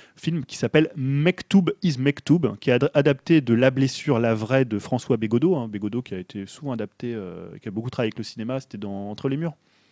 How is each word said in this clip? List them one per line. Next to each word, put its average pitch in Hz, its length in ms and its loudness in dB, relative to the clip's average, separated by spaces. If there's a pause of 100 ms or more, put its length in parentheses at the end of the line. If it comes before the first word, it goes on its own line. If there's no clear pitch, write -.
(160)
film 165 300 -4
qui - 100 -14
s'appelle 151 400 2
Mektoub 151 720 2 (120)
is 151 160 0
Mektoub, 139 640 2
qui 135 100 0
est - 20 6
ad-, 131 220 4
adapté 147 480 2
de 120 100 0
La 123 180 6
blessure, 131 480 0
la 117 140 2
vraie 113 320 2
de 110 140 -2
François 120 400 -2
Bégodeau, 120 380 2
hein, 117 120 -4
Bégodeau 104 320 -4
qui 113 140 -10
a 92 40 -6
été 98 280 -12
souvent 143 260 -10
adapté, 117 420 -8
euh, 87 340 -10 (120)
qui - 80 -12
a - 20 -8
beaucoup 113 200 -6
travaillé 120 180 -2
avec 107 100 -10
le 110 60 -8
cinéma, 120 340 -8
c'était 113 200 -14
dans 101 320 -10
Entre 107 180 -6
les 135 80 -4
murs. 160 160 -6 (400)